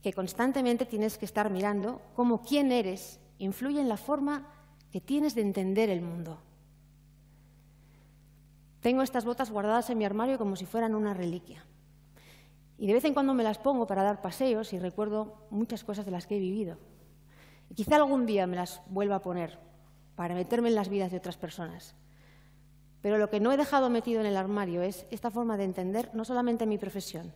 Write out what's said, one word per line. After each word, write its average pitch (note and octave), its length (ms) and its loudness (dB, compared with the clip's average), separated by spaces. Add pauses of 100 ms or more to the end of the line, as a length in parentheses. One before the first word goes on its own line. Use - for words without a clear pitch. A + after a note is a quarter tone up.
Que G3 100 -2
constantemente A#3+ 720 0
tienes G#3+ 320 -2
que - 80 -8
estar G#3+ 260 0
mirando G3+ 500 -2 (140)
cómo A#3+ 260 4
quién C#4 300 2
eres G3 480 -2 (180)
influye B3 420 -2
en C4+ 100 2
la G#3 80 0
forma C#4+ 500 -2 (440)
que F#3 100 -6
tienes D4 340 0
de A#3 60 0
entender G3 480 2
el F3 120 0
mundo. E3+ 380 -8 (2500)
Tengo B3+ 200 4
estas B3+ 240 0
botas A#3+ 260 -2
guardadas A3 380 2
en B3 80 0
mi G#3+ 80 2
armario A3 320 0
como G3+ 180 0
si F#3 100 -8
fueran A3+ 300 0
una G#3 180 0
reliquia. F3 520 -6 (1120)
Y G#3 100 -4
de G3 60 4
vez B3 120 4
en D4 80 4
cuando C4+ 200 2
me B3 100 2
las G#3+ 140 0
pongo B3+ 300 2
para F#3+ 160 2
dar G3+ 180 2
paseos G#3+ 520 -2
y F3+ 60 -4
recuerdo G#3+ 680 -4
muchas G#3+ 340 -4
cosas G3+ 220 -6
de G3 60 -6
las F3 160 -6
que G#3 100 -2
he - 20 0
vivido. F#3 380 -2 (920)
Y - 60 -16
quizá A3 200 2
algún C#4 300 6
día G3+ 220 2
me F3+ 80 -2
las F3+ 320 -4
vuelva G3 280 0
a F#3+ 60 -2
poner F3+ 360 -4 (580)
para F3 200 -4
meterme A#3 340 0
en A3+ 60 4
las G3 140 0
vidas F#3+ 220 -2
de F#3 60 -6
otras F3 180 -8
personas. E3+ 600 -12 (1040)
Pero G#3 160 2
lo G#3 120 4
que G#3+ 100 2
no A3+ 120 4
he C#4 60 4
dejado C#4 320 4
metido A#3 320 2
en G#3 60 2
el G3+ 100 2
armario F#3+ 440 0
es F#3+ 300 -4
esta A#3 200 -6
forma A3+ 260 -2
de G3 80 0
entender F#3+ 480 -2
no A3 100 -4
solamente A#3+ 420 0
mi G#3+ 120 0
profesión F3 580 -8